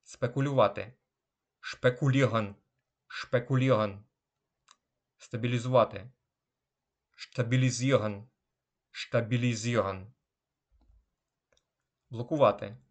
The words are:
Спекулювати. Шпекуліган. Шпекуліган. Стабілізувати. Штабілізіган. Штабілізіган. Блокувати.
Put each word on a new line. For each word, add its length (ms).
Спекулювати. 920
Шпекуліган. 920
Шпекуліган. 1000
Стабілізувати. 960
Штабілізіган. 1200
Штабілізіган. 1200
Блокувати. 640